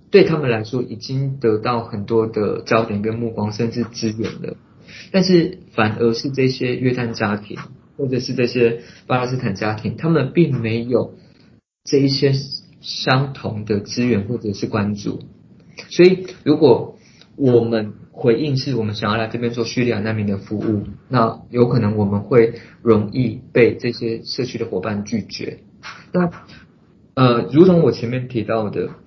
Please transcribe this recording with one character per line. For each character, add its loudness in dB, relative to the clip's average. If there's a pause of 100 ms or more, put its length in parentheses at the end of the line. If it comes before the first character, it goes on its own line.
对 8
他 2
们 -2
来 0
说 -4
已 -8
经 -6
得 2
到 -2
很 -8
多 2
的 -2
焦 2
点 -4
跟 -4
目 -6
光， -4
甚 -4
至 -4
资 -4
源 -4 (100)
了， -10 (560)
但 4
是 2 (140)
反 0
而 2
是 -6
这 0
些 -2
约 0
旦 -4
家 -2
庭， -12 (400)
或 -4
者 -2
是 -8
这 2
些 2 (260)
巴 0
勒 -2
斯 -2
坦 -4
家 -4
庭， -6
他 -4
们 2
并 4
没 -2
有 -2 (680)
这 0
一 4
些 2 (480)
相 -2
同 -8
的 0
资 -4
源 2
或 -4
者 -4
是 -4
关 -2
注。 -8 (680)
所 6
以 4 (180)
如 4
果 4 (380)
我 4
们 -2 (180)
回 2
应 -2
是 -4
我 -2
们 -4
想 -4
要 0
来 -2
这 -8
边 -2
做 -4
叙 -2
利 2
亚 -2
难 -2
民 -2
的 -2
服 -8
务， -2 (240)
那 0
有 4
可 2
能 0
我 2
们 0
会 4 (300)
容 4
易 -2 (120)
被 4
这 -4
些 -6
社 -8
区 -8
的 -4
伙 -6
伴 -4
拒 -4
绝。 -12 (520)
那， 0 (840)
呃， 4
如 8
同 6
我 4
前 -6
面 -4
提 -4
到 -2
的， -4 (180)